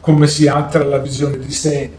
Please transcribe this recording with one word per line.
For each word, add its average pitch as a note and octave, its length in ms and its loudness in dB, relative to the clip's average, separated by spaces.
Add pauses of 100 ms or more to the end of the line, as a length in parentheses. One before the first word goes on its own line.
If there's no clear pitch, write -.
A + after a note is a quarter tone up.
come D3+ 260 4
si D3+ 200 2
altera C#3+ 380 0
la C#3 140 0
visione C3+ 400 -4
di B2+ 140 -10
sé. C#3+ 460 -4